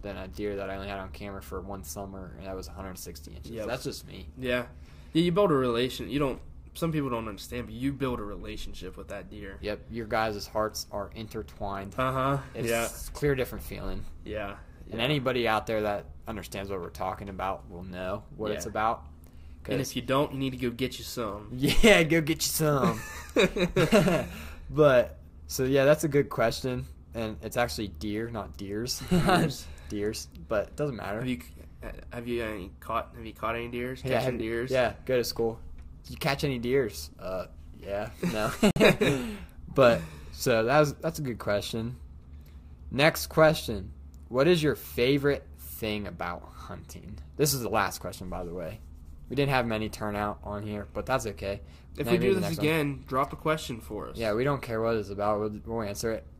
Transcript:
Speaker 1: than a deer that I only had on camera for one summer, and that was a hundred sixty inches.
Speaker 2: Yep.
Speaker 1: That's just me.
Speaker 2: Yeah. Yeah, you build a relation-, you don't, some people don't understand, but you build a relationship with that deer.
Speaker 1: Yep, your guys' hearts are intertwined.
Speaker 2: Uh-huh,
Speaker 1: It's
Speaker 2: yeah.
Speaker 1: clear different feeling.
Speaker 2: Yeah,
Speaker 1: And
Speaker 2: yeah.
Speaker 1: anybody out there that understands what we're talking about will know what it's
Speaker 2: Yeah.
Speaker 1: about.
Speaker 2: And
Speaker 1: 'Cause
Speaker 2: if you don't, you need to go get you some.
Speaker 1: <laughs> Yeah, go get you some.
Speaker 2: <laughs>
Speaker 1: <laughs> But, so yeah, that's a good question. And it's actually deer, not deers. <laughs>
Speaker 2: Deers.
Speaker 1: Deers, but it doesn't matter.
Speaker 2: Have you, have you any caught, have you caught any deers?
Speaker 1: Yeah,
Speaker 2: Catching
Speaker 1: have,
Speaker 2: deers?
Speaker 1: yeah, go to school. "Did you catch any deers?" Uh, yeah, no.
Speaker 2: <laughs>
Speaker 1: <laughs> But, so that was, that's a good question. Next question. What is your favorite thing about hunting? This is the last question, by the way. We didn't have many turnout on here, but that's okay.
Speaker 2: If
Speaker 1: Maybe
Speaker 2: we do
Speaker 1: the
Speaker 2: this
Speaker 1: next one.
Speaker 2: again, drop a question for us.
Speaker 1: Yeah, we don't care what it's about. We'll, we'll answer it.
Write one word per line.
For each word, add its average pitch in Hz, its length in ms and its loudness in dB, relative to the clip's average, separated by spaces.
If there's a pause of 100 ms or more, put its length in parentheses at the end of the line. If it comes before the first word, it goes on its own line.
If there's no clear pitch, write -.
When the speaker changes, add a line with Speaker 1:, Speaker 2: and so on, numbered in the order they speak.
Speaker 1:
than 98 160 -8
a 95 100 -8
deer 101 300 -4
that 98 140 -4
I 95 40 -6
only 98 140 -6
had 98 100 -6
on 95 120 -8
camera 101 300 -10
for 95 200 -10
one 95 220 -10
summer, 95 540 -10
and 85 100 -12
that 95 80 -6
was 92 120 -8
a - 40 -14
hundred 95 260 -10
sixty - 340 -14
inches. - 200 -14
Speaker 2:
Yep. 110 160 -6
Speaker 1:
That's 123 160 -4
just - 240 -8
me. 98 200 -14 (100)
Speaker 2:
Yeah. 123 280 0 (480)
Yeah, 160 100 6
you 175 80 4
build 190 200 6
a 151 40 6
relation-, 127 540 2
you 135 100 0
don't, 135 220 0 (340)
some 165 160 0
people 147 180 0
don't 113 180 -2
understand, 113 400 -8
but 107 60 -12
you 127 200 0
build 127 260 -2
a 110 40 -6
relationship 101 760 -8
with 95 100 -12
that 95 240 -10
deer. 101 300 -12
Speaker 1:
Yep, 104 280 -4
your 113 160 -4
guys' 110 400 0
hearts 107 460 0
are 98 240 -6
intertwined. 101 840 -8
Speaker 2:
Uh-huh, 131 400 2 (160)
Speaker 1:
It's 117 160 -2
Speaker 2:
yeah. 117 180 2 (260)
Speaker 1:
clear 143 200 2
different 120 300 -2
feeling. 95 400 -4 (220)
Speaker 2:
Yeah, 101 320 -6 (340)
Speaker 1:
And 110 80 -4
Speaker 2:
yeah. 117 60 2
Speaker 1:
anybody 127 420 2
out 107 200 4
there 110 140 0
that 104 240 0 (220)
understands 98 420 -8
what 98 100 -4
we're 85 120 -8
talking 95 380 -6
about 92 420 -4
will 87 120 -10
know 92 400 -6 (120)
what 107 160 -2
it's - 140 -4
Speaker 2:
Yeah. 113 60 -6
Speaker 1:
about. 113 340 0 (600)
Speaker 2:
And 135 140 0
Speaker 1:
'Cause 131 120 -2
Speaker 2:
if - 40 -12
you 123 80 0
don't, 135 280 2
you 135 80 -6
need 135 120 0
to 127 60 -8
go 123 120 0
get 120 300 -2
you 123 60 -10
some. 107 440 -6
Speaker 1:
<laughs> 123 40 -8
Yeah, 170 500 10
go 165 180 6
get 156 240 0
you - 60 0
some. 139 480 4 (360)
Speaker 2:
<laughs> - 0 -
Speaker 1:
<laughs> 180 1300 4
But, 131 480 8 (300)
so - 160 -2
yeah, 135 220 6
that's 151 180 8
a 170 40 2
good 139 220 4
question. 123 560 0 (300)
And 110 260 -4
it's 110 160 -4
actually 120 300 0
deer, 104 420 -4
not 110 280 -6
deers. 107 480 -4
<laughs> - 40 -10
Speaker 2:
Deers. 170 560 4 (240)
Speaker 1:
Deers, 107 380 -4 (200)
but 104 200 0
it - 80 -16
doesn't 147 200 -2
matter. 101 220 -6
Speaker 2:
Have 127 100 -4
you, 123 120 -2 (760)
have 120 140 -8
you 120 160 -2
any 104 360 -6
caught, - 360 -4
have 117 100 -12
you 110 80 -10
caught 113 220 -4
any 117 140 -4
deers? 123 360 -6
Speaker 1:
Yeah, 127 140 2
Speaker 2:
Catching 127 140 0
Speaker 1:
have, 113 60 -4
Speaker 2:
deers? 117 300 -2
Speaker 1:
yeah, 127 240 2 (120)
go 127 120 4
to 120 60 4
school. 113 360 0 (440)
"Did - 80 -14
you - 60 -10
catch 139 260 0
any 135 160 0
deers?" 120 500 0 (100)
Uh, 92 280 -4 (340)
yeah, 104 300 -4 (200)
no. 107 200 2 (240)
Speaker 2:
<laughs> 175 500 6 (240)
Speaker 1:
<laughs> - 240 -14
But, 120 280 8 (300)
so 113 340 4
that 135 140 6
was, 147 160 6
that's 165 220 -4
a 156 60 -4
good 120 160 -4
question. 113 560 -2 (960)
Next 143 360 4
question. 151 640 4 (360)
What 131 200 4
is 175 140 6
your 143 140 4
favorite 135 720 2 (100)
thing 104 480 -4
about 90 380 -6 (100)
hunting? - 640 -12 (200)
This 143 180 4
is 131 60 -2
the 107 80 -2
last 98 300 2
question, 92 300 -8
by 90 140 -4
the 85 100 -6
way. 90 260 -6 (500)
We 123 60 -6
didn't 139 160 2
have 127 140 4
many 110 240 0
turnout 104 540 -2
on 104 200 -6
here, 104 300 -6
but - 140 -4
that's 127 180 0
okay. 101 360 -4 (360)
Speaker 2:
If 147 100 -2
Speaker 1:
Maybe 180 120 6
Speaker 2:
we 170 100 4
do 196 60 6
Speaker 1:
the 190 60 2
Speaker 2:
this 165 100 0
Speaker 1:
next 165 80 -2
one. 151 80 2
Speaker 2:
again, 143 400 2
drop 135 260 0
a - 20 -8
question 156 460 -2
for 92 280 -8
us. 76 80 -10
Speaker 1:
Yeah, 110 160 2
we 113 100 4
don't 139 180 2
care 113 200 -2
what 113 140 2
it's 101 140 -2
about. 104 300 2
We'll, 107 260 -2
we'll 113 220 -2
answer 104 260 -2
it. 107 100 -6 (160)